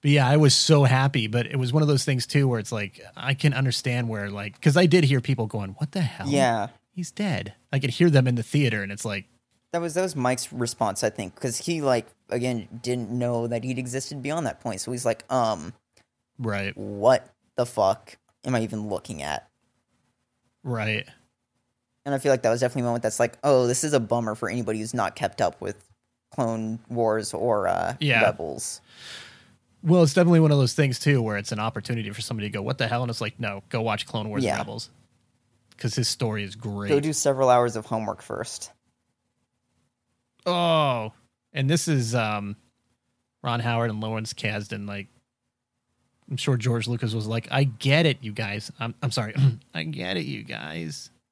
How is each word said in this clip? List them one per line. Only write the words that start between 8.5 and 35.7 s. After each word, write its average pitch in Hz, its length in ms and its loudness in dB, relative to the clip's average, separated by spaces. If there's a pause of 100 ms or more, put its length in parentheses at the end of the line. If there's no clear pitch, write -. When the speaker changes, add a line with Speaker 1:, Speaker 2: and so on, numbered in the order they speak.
Speaker 1:
and 98 80 -8
it's 98 140 -8
like 101 200 -6 (480)
Speaker 2:
That 170 80 -2
was, 165 140 -6
that 185 60 0
was 180 140 -2
Mike's 127 380 -2
response, 113 500 -2
I 113 60 -6
think, 95 260 -10
'cause 120 220 -6
he, 165 240 -4
like, 127 260 0 (220)
again, 120 380 -4 (140)
didn't 123 300 -4
know 120 360 -2
that 117 160 -4
he'd 127 140 -4
existed 131 440 -8
beyond 147 260 -4
that - 140 -8
point. 104 200 -8
So - 100 -8
he's 127 140 -6
like, - 260 -4
um, 110 420 0 (680)
Speaker 1:
Right. 101 380 -4
Speaker 2:
"What 101 500 2 (280)
the 123 100 0
fuck - 520 0 (280)
am 127 100 -2
I 113 60 2
even 107 260 -6
looking 92 360 -8
at?" 71 260 -8 (1120)
Speaker 1:
Right. 110 440 -2 (1000)
Speaker 2:
And 143 100 -2
I 131 40 0
feel 139 120 2
like 131 120 2
that 117 80 4
was 120 100 0
definitely 123 220 0
a - 20 0
moment 120 180 -2
that's 113 160 -2
like, 120 240 0
"Oh, 131 240 6
this 127 160 0
is 151 100 -2
a 139 60 6
bummer 113 360 -2
for 113 140 -6
anybody 110 300 -4
who's 110 140 -8
not 110 220 -2
kept - 260 -4
up 90 180 0
with - 240 -8 (480)
Clone 113 480 -4 (100)
Wars 110 440 0
or, 104 340 0
uh, 87 320 -2
Speaker 1:
Yeah. 127 240 4
Speaker 2:
Rebels." 85 560 -2 (1040)
Speaker 1:
Well, 175 200 6
it's 147 100 4
definitely 175 260 6
one 156 120 6
of 147 60 4
those 127 160 2
things, 135 260 0
too, 143 220 4
where 107 160 -2
it's 101 140 -6
an 107 80 -6
opportunity 110 520 -4
for 107 100 -10
somebody 107 260 -6
to 101 40 -6
go, 101 100 -4
"What 123 160 -4
the 117 100 -2
hell?" 120 160 -2
And 120 80 -4
it's 117 100 -6
like, 107 180 -8
"No, 98 300 -6
go 117 120 -2
watch 107 260 -2
Clone 107 220 -6
Wars 107 140 -2
and 120 100 0
Speaker 2:
Yeah. - 40 -4
Speaker 1:
Rebels." - 320 -10 (880)